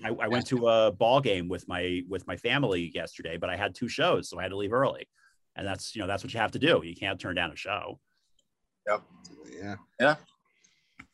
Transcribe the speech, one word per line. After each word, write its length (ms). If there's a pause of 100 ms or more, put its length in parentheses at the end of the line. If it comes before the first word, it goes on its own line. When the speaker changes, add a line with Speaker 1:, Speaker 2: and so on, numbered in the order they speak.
Speaker 1:
I, 40
I 200
went 200
to 200
a 240
ball 280
game 280
with 180
my, 420
with 200
my 80
family 580
yesterday, 440
but 120
I 60
had 180
two 140
shows, 420
so 80
I 40
had 80
to 60
leave 160
early. 360 (480)
And 100
that's, 300
you 40
know, 60
that's 160
what 100
you 80
have 120
to 60
do. 260
You 100
can't 240
turn 160
down 160
a 60
show. 420 (880)
Speaker 2:
Yep. 140 (580)
Speaker 3:
Yeah. 140 (240)
Speaker 2:
Yeah. 160 (1000)